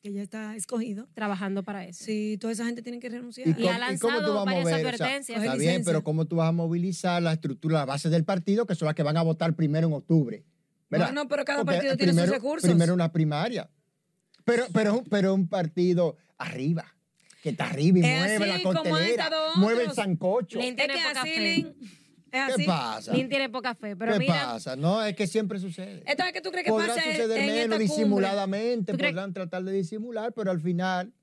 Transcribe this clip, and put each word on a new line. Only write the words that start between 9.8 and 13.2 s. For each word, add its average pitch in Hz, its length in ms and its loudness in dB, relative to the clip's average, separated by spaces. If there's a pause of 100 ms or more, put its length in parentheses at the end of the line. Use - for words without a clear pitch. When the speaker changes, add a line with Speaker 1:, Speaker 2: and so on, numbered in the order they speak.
Speaker 3:
en 156 80 2
octubre? 131 500 2 (460)
¿Verdad? - 160 2
Speaker 1:
Bueno, 285 200 -4
pero 285 200 -2
cada 285 180 0
Speaker 3:
Porque 226 120 2
Speaker 1:
partido 269 200 0
tiene 180 160 4
sus 170 80 6
Speaker 3:
primero, 180 140 4
Speaker 1:
recursos. 277 340 0
Speaker 3:
primero 170 240 6
una 170 200 2
primaria. 160 580 -2 (720)